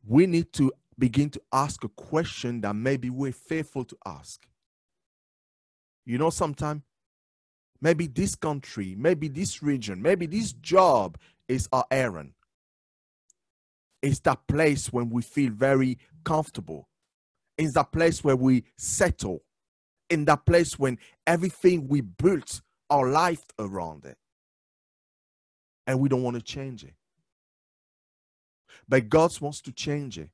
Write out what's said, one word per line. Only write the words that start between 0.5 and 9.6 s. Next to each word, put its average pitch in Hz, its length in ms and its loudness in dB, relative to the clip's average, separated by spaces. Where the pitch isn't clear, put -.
to 135 180 2
begin 139 320 2
to - 120 -16
ask 139 320 0
a 107 60 -8
question 123 720 -6
that 104 120 -4
maybe 127 360 -2
we're 131 220 -6
fearful 151 520 -8
to - 220 -18
ask. - 420 -18
You 120 100 -4
know, 160 140 2
sometimes, 151 520 -4
maybe 165 260 0
this 160 280 -4
country, 123 600 -6
maybe 151 340 0
this 156 340 -8